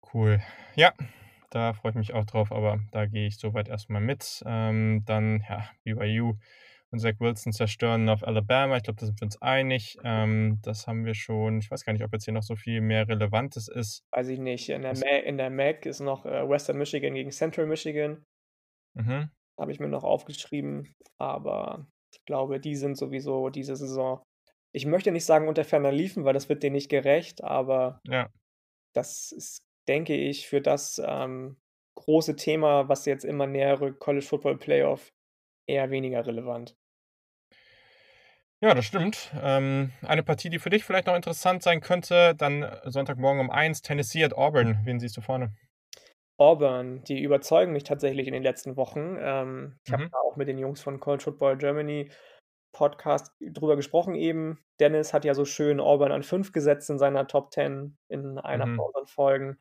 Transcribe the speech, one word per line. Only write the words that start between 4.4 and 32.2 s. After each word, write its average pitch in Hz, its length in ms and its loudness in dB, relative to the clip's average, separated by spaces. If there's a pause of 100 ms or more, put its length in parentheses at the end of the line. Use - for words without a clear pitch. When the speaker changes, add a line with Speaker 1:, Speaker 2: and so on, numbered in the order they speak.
Speaker 1:
Ähm, 110 600 0
dann, 107 420 0
ja, 104 220 -8 (140)
B 113 80 -4
Y 110 280 -2
U 113 180 -2 (520)
und 117 80 -6
Zach 113 200 0
Wilson 117 340 -2
zerstören 113 520 0
North 107 200 2
Alabama. 127 520 2
Ich 117 60 -2
glaub, 107 160 -8
da 113 80 -6
sind 104 140 -4
wir 117 40 -6
uns 104 160 -8
einig. 131 640 0
Ähm, 110 580 2
das 110 240 -8
haben 113 200 -4
wir 110 80 -4
schon, 110 460 -2
ich 107 100 -8
weiß 131 160 -8
gar 110 80 -2
nicht, 104 100 -2
ob 107 80 -6
jetzt 107 120 -6
hier 110 100 -4
noch 110 80 -2
so 110 140 -6
viel 113 260 -4
mehr 110 260 2
Relevantes 110 600 -2
ist. 110 440 -8
Speaker 2:
Weiß 127 160 0
ich 131 100 -4
nicht. 127 300 -6
In 139 140 -4
der 131 100 -4
Speaker 1:
Was 131 80 -4
Speaker 2:
Ma-, 135 60 0 (180)
in 143 140 -4
der 131 100 -2
mac 139 380 -2
ist 139 140 -8
noch, 135 260 -6
äh, 135 200 -2
Western 143 300 0
Michigan 139 380 -4
gegen 135 160 -6
Central 160 360 -2
Michigan. 151 560 -4 (720)
Speaker 1:
Mhm. 131 360 -4 (280)
Speaker 2:
Habe 143 140 -6
ich 147 80 -10
mir 147 80 -6
noch 139 160 -6
aufgeschrieben, 143 880 -4 (240)
aber 143 680 -6 (280)
ich - 120 -20
glaube, 139 340 -4
die 147 160 -6
sind 139 200 -4
sowieso 135 520 -4
diese 139 280 -8
Saison, 131 460 -4 (520)
ich 135 100 -6
möchte 185 280 2
nicht 165 120 -2
sagen 156 240 6
unter 156 160 0
ferner 143 280 2
liefen, 160 340 -2
weil 135 80 4
das 135 160 -2
wird 147 120 0
denen 139 120 0
nicht 139 160 -2
gerecht, 143 520 2
aber 131 640 0
Speaker 1:
Ja. 127 220 -2 (680)
Speaker 2:
das - 380 -6
ist, - 340 -16 (220)
denke 156 260 0
ich, 143 320 -4
für 143 140 0
das, 143 440 -2
ähm, 135 540 -6 (400)
große 156 380 2